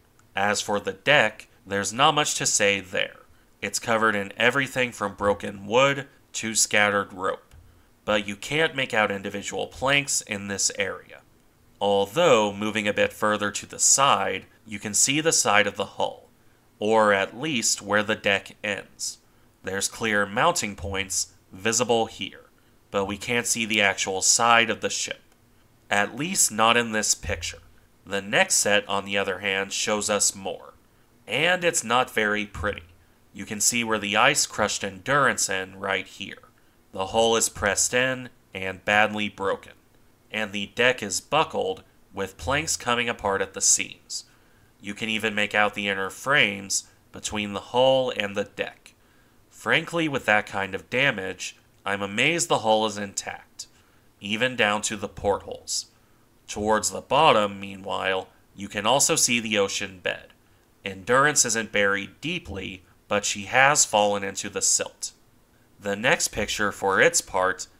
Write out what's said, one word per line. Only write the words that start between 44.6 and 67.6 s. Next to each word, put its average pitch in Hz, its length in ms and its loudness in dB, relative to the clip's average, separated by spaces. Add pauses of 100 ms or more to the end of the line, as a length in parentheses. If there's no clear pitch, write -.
You 101 140 -8
can 110 140 -6
even 110 260 0
make 104 200 -2
out 104 200 2
the 101 140 -4
inner 98 220 -4
frames 101 720 -2 (260)
between 104 420 -6
the 98 80 -6
hull 131 560 2
and 101 200 -4
the 101 80 0
deck. - 500 -10 (560)
Frankly, 160 580 -2
with 135 180 -4
that 104 200 4
kind 95 280 -6
of 87 160 -10
damage, 104 640 -2 (280)
I'm 98 180 -4
amazed 127 460 -2
the 139 100 2
hull 110 280 2
is 101 120 -4
intact, - 680 -10 (540)
even 110 360 -2
down 107 260 2
to 110 140 -4
the 98 120 -8
portholes. - 800 -4 (600)
Towards 107 440 0
the 95 100 -8
bottom, 110 580 4
meanwhile, 95 720 -4 (260)
you 101 140 -12
can 104 180 -4
also 139 300 4
see 120 240 2
the 107 180 0
ocean 95 440 -2
bed. - 260 -6 (560)
Endurance 123 600 2
isn't 110 280 -2
buried 98 480 0
deeply, 98 640 -8 (260)
but 101 160 0
she 104 200 -4
has 135 400 4
fallen 104 380 2
into 98 260 -8
the 95 140 -6
silt. - 500 -2 (680)
The 101 160 -4
next 135 320 0
picture, 104 440 -2
for 98 280 0
its 170 200 4
part, 92 460 -2 (140)